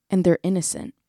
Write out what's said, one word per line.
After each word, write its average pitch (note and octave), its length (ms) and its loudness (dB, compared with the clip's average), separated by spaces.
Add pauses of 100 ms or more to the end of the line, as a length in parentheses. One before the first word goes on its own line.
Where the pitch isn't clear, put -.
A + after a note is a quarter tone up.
(100)
and F#3 140 2
they're E3+ 180 4
innocent. F#3 520 -4 (140)